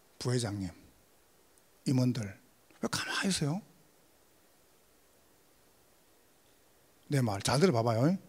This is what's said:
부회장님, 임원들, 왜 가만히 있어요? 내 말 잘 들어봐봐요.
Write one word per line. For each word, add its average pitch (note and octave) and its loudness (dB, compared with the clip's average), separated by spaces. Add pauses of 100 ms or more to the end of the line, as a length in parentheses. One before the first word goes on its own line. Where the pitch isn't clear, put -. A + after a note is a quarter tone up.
(200)
부회장님, G#2+ -4 (1160)
임원들, B2 0 (420)
왜 A2+ -2
가만히 - -4
있어요? E3+ -2 (3500)
내 C#3 2
말 G#2 0
잘 A#2+ 2
들어봐봐요. B2+ 2 (120)